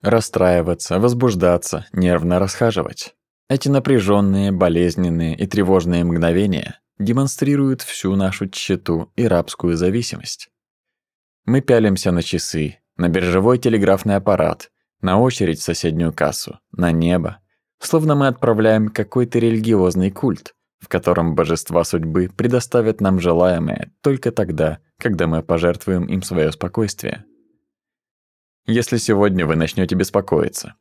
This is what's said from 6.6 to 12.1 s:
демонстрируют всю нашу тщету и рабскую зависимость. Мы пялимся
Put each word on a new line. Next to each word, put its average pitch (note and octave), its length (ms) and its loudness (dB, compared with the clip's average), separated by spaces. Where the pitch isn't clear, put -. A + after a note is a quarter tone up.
демонстрируют C3+ 800 0
всю - 340 -4
нашу F#2+ 320 -2
тщету F2 680 -4
и A#2 100 0
рабскую F2 480 0
зависимость. - 760 -4
Мы C3 160 2
пялимся G#2 500 2